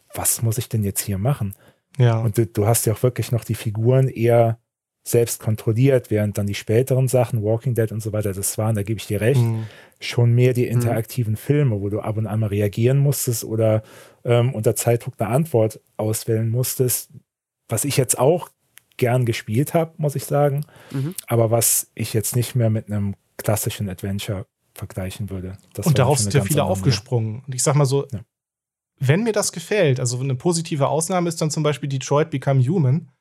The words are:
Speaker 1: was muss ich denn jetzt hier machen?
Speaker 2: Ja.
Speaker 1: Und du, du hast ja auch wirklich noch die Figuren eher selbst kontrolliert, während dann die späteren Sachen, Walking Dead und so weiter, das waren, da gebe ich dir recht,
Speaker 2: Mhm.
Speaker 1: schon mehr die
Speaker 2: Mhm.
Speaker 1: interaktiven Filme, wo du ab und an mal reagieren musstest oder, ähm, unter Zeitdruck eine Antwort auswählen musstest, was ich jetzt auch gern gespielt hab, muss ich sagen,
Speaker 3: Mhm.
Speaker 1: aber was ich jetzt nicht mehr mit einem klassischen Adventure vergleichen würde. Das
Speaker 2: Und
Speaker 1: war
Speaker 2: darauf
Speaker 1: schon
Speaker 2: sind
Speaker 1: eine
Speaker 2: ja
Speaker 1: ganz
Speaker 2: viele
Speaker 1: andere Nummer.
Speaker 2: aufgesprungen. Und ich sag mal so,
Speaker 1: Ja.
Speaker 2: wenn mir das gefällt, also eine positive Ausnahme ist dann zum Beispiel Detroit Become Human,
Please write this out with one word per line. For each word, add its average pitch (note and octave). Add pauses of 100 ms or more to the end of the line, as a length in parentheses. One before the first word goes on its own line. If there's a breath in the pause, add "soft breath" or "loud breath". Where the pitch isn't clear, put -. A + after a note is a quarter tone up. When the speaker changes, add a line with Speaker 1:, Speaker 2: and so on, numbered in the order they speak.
(140)
Speaker 1:
was -
muss A2+
ich A#2
denn A2
jetzt G2
hier G2
machen? G#2 (440 soft breath)
Speaker 2:
Ja. A#2
Speaker 1:
Und A2+
du, A2+
du G#2
hast A2+
ja A2
auch -
wirklich B2
noch A#2
die A2+
Figuren A#2
eher A#2 (520)
selbst A#2
kontrolliert, A#2+
während G#2
dann G2+
die G2+
späteren B2+
Sachen, A#2+
Walking A2+
Dead A2
und G#2+
so G#2+
weiter, G#2
das F#2+
waren, A2
da G2+
gebe G2+
ich -
dir G2+
recht, B2
Speaker 2:
Mhm. A2+ (340 loud breath)
Speaker 1:
schon A#2
mehr B2
die B2
Speaker 2:
Mhm. -
Speaker 1:
interaktiven A2+
Filme, C#3
wo G2+
du G#2
ab G#2+
und A2
an G#2+
mal A2
reagieren G#2
musstest C3+
oder, A2 (420 loud breath)
ähm, A#2+
unter A2
Zeitdruck A#2+
eine G#2+
Antwort A#2+ (160)
auswählen A2
musstest, B2 (580)
was -
ich C#3+
jetzt -
auch C3+ (460)
gern B2
gespielt A#2
hab, D#3+
muss D3+
ich C#3
sagen, C#3+ (280 loud breath)
Speaker 3:
Mhm. C#3 (120)
Speaker 1:
aber A#2
was -
ich -
jetzt -
nicht A#2+
mehr A#2
mit A2
einem G2+ (240)
klassischen G#2+
Adventure G2 (280)
vergleichen F#2+
würde. F#2 (180)
Das G2+
Speaker 2:
Und D#3+
Speaker 1:
war B2+
Speaker 2:
darauf C#3
Speaker 1:
schon G#2+
Speaker 2:
sind G2+
Speaker 1:
eine -
Speaker 2:
ja C#3+
Speaker 1:
ganz G2
Speaker 2:
viele D3
Speaker 1:
andere F3+
Nummer. G3
Speaker 2:
aufgesprungen. A2+
Und C3
ich B2+
sag C#3+
mal C#3+
so, C#3
Speaker 1:
Ja. G2+ (800)
Speaker 2:
wenn C#3+
mir A3+
das G3+
gefällt, E3
also B2
eine C3+
positive E3
Ausnahme E3+
ist E3
dann D#3+
zum D#3
Beispiel D3
Detroit C#3
Become C3+
Human, D3+ (120)